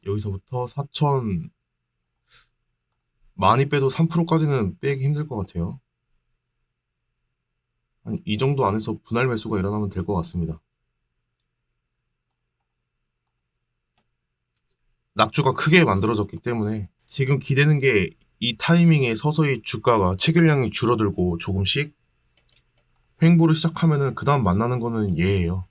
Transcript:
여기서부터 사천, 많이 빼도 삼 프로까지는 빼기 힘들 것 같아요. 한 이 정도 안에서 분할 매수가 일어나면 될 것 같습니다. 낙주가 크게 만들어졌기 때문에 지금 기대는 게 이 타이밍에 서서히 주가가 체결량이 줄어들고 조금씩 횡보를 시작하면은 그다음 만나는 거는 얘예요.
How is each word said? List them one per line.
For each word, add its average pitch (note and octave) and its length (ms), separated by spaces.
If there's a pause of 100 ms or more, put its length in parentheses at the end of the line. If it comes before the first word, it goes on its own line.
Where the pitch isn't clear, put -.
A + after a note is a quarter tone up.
여기서부터 G#2 640
사천, C3 800 (1800)
많이 A#2 360
빼도 C3+ 200
삼 E3 180
프로까지는 D#3 720
빼기 C#3 240
힘들 D3 240
것 B2 100
같아요. F2 420 (2250)
한 G2 220
이 G#2 120
정도 C3+ 280
안에서 G#2+ 380
분할 A#2+ 240
매수가 A2 320
일어나면 G2+ 300
될 F#2 160
것 G2 100
같습니다. E2 460 (4000)
낙주가 A2 400
크게 E3+ 300
만들어졌기 G#2+ 540
때문에 A2 520 (160)
지금 C3+ 340
기대는 C#3+ 400
게 A#2 320 (280)
이 A#2+ 160
타이밍에 D#3 600
서서히 D3+ 480
주가가 G#2 520
체결량이 D#3 540
줄어들고 G2 680
조금씩 G2 560 (1300)
횡보를 E3 340
시작하면은 D3+ 580
그다음 C#3 300
만나는 A2 360
거는 A2 380
얘예요. F2+ 540